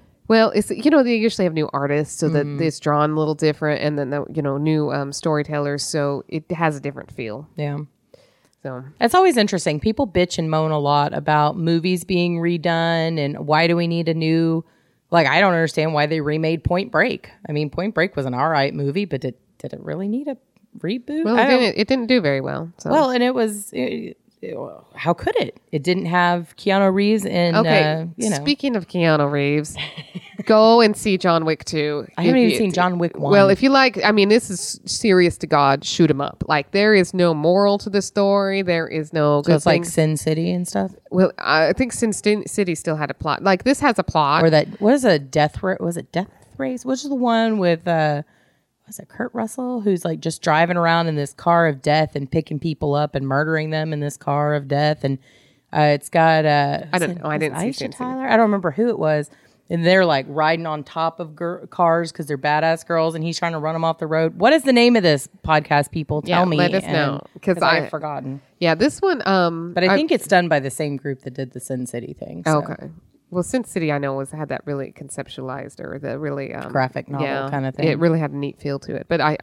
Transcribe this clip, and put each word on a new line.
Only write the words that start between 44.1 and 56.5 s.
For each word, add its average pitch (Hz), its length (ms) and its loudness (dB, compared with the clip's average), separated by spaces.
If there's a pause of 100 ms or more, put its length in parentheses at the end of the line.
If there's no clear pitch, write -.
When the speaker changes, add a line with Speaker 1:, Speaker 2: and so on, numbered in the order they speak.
Speaker 2:
Or 165 80 6
that, 151 280 2
what 214 140 4
is 285 120 2
a 180 140 6
Death 147 440 -2
Ra-, 190 160 -2
was 170 180 -4
it - 140 -12
Death 185 180 -4 (280)
Race? 254 280 -8
Which 262 180 -4
is 294 60 -8
the 277 60 -4
one 226 420 0
with, 175 300 0
uh, 156 340 0 (640)
was - 140 -18
it 190 100 -20
Kurt - 240 -8
Russell, 240 480 -6
who's, 190 240 0
like, 160 160 -6
just - 200 -6
driving 170 360 2
around 170 300 2
in 156 80 -2
this 143 180 -4
car 170 340 2
of 139 140 -2
death 151 340 0
and 143 160 -6
picking 160 280 -2
people 147 360 -2
up 147 200 -2
and 135 120 -4
murdering 156 440 0
them 156 200 -2
in 151 80 -4
this 147 160 -6
car 147 380 -2
of 143 160 -4
death? 151 340 0
And, 135 140 0 (560)
uh, 151 80 2 (120)
it's 143 160 -4
got, 160 360 4
uh, 147 380 2 (100)